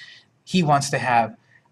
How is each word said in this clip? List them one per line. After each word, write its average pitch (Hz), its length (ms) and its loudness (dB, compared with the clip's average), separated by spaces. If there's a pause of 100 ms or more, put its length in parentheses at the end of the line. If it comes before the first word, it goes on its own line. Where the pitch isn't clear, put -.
(440)
He 185 200 -2
wants 143 260 0
to 139 80 -4
have, 117 400 0 (340)